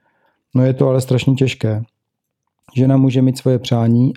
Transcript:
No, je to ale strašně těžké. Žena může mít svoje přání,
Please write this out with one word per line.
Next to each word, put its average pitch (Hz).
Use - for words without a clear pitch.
No, 127
je 131
to 135
ale 131
strašně 127
těžké. 113
Žena 131
může 131
mít 131
svoje 127
přání, 117